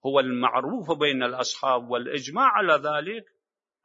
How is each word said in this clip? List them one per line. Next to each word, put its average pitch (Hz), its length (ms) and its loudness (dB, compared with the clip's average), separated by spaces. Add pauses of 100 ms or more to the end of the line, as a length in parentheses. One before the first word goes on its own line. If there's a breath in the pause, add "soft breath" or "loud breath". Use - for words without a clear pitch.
هو 139 140 4
المعروف 127 800 0
بين 139 240 0
الأصحاب 123 680 -2
والإجماع 135 580 0
على 202 240 4
ذلك، 151 520 0 (600)